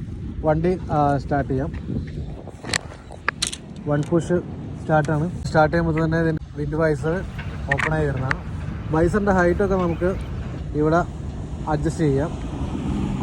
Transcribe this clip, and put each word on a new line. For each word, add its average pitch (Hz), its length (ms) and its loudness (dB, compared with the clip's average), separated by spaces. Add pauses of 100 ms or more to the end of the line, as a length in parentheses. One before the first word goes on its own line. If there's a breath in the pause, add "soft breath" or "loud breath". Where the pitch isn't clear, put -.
(420)
വണ്ടി, 160 380 2 (120)
ആ, 143 260 4
സ്റ്റാർട്ട് 135 320 0
ചെയ്യാം. 131 220 0 (2250)
വൺ 147 220 4
പുഷ് 175 500 0 (220)
സ്റ്റാർട്ടാണ്. 156 640 2
സ്റ്റാർട്ട് 156 300 4
ചെയ്യുമ്പോൾ 165 300 2
തന്നെ 160 160 2
ഇതിൻ്റെ 160 220 0 (140)
വിൻഡ് 147 180 -2
വൈസർ 156 380 2 (600)
ഓപ്പൺ 151 200 0
ആയി 156 140 2
വരുന്നതാണ്. 131 320 -2 (560)
വൈസറിൻ്റെ 175 360 4
ഹൈറ്റൊക്കെ 185 440 4
നമുക്ക് 175 400 2 (580)
ഇവിടെ 156 300 4 (640)
അഡ്ജസ്റ്റ് 156 360 0
ചെയ്യാം. 147 280 2 (920)